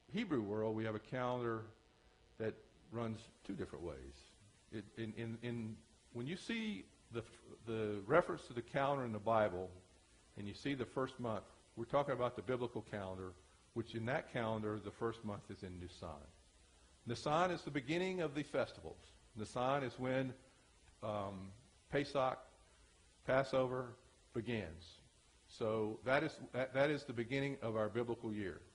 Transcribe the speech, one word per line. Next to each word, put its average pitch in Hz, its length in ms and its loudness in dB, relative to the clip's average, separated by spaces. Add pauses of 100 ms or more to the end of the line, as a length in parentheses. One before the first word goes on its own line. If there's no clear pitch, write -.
(120)
Hebrew 160 300 2
world, 107 340 2
we 110 80 0
have 110 100 0
a 107 60 -4
calendar 123 600 0 (760)
that 110 160 0 (380)
runs 113 280 -2 (260)
two 98 80 -4
different 82 300 -6
ways. 76 120 -4 (760)
It, 104 120 -6 (140)
in, 110 180 -4
in, 113 260 -4
in, 117 340 -4 (360)
when 120 140 -4
you 175 100 -2
see 214 480 -4 (280)
the, 113 100 -2 (440)
the 110 280 0 (120)
reference 127 420 4
to - 40 -12
the 120 80 -4
calendar 139 460 2
in 113 60 -2
the 107 60 -2
Bible, 101 520 4 (680)
and 101 100 -8
you 101 60 -6
see 143 220 -2
the 123 100 -2
first 131 340 -2
month, 110 260 -2 (320)
we're 117 80 -4
talking 143 280 4
about 123 240 2
the 107 60 -4
biblical 120 480 0
calendar, 95 420 -4 (420)
which 113 200 -2
in 113 120 -2
that 147 260 0
calendar, 110 520 0
the 101 60 -6
first 117 340 -2
month 104 240 -4
is - 140 -10
in 90 180 -8
Nisan. 90 300 -8 (960)
Nisan 156 440 2
is 170 120 -2
the - 80 -8
beginning 170 500 0
of 151 140 0
the 147 80 0
festivals. 101 560 -2 (380)
Nisan 127 480 2
is 120 120 -2
when, 127 380 0 (680)
um, 98 500 -2 (380)
Pesach, 143 480 2 (880)
Passover, 131 680 4 (400)
begins. 101 500 -2 (640)
So 110 560 2
that 139 200 6
is, 156 80 0 (200)
that, 127 220 0
that 143 160 6
is 143 140 0
the 131 80 -4
beginning 135 500 0
of 113 140 0
our 107 120 4
biblical 117 440 0
year. 95 280 -2 (140)